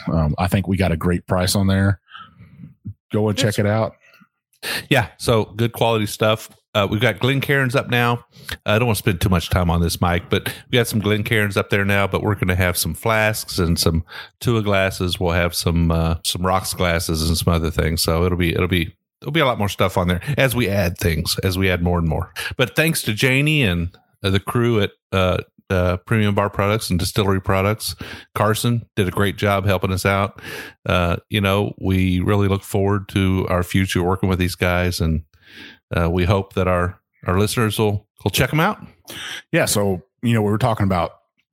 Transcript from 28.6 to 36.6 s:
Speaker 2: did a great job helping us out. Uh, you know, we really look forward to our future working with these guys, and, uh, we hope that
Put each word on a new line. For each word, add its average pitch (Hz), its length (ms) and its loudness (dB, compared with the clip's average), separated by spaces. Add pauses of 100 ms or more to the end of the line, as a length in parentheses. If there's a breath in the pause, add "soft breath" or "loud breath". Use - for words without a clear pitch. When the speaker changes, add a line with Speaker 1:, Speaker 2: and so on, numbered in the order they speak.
Speaker 2:
did 98 120 2
a 87 40 -2
great 101 260 -2
job 101 280 0
helping 95 260 0
us 92 140 -2
out. 98 340 0 (460 loud breath)
Uh, 90 300 2 (160)
you 107 100 0
know, 101 400 0
we 92 380 2
really 101 280 2
look 98 160 0
forward 98 460 -2
to 95 400 0
our 90 140 0
future 95 400 0
working 90 260 0
with 92 80 0
these 90 160 0
guys, 90 480 0
and, 80 220 0 (720 loud breath)
uh, 85 100 0
we 90 180 0
hope 98 280 0
that 92 140 0